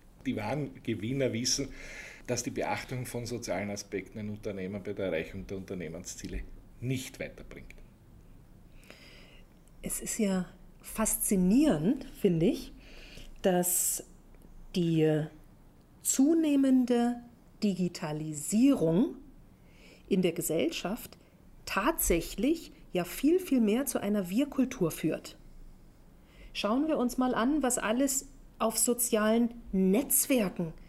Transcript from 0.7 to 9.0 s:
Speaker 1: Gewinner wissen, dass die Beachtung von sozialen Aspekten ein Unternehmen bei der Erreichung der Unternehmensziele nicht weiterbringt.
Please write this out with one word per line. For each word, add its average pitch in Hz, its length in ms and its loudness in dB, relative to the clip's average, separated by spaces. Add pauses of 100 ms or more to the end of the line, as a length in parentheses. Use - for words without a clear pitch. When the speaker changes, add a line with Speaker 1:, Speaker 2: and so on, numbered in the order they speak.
Speaker 1:
Gewinner 120 520 -2
wissen, 127 340 -2 (600)
dass 120 160 -2
die - 60 -6
Beachtung 110 560 -4
von 120 200 -8
sozialen 104 460 -4
Aspekten 101 480 -8
ein 104 100 -8
Unternehmen 101 520 -8
bei 104 120 -8
der 98 140 -4
Erreichung 85 380 -4
der 98 120 -8
Unternehmensziele 92 840 -8 (380)
nicht 131 400 -6
weiterbringt. - 560 -14 (2000)